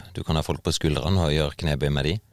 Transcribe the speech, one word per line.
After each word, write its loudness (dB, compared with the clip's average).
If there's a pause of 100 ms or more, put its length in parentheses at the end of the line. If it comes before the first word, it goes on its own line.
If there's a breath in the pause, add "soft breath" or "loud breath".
(140)
Du -6
kan -2
ha 0
folk -2
på 0
skuldrene 2
og 2
gjøre 0
knebøy 0
med 0
de. 0 (180)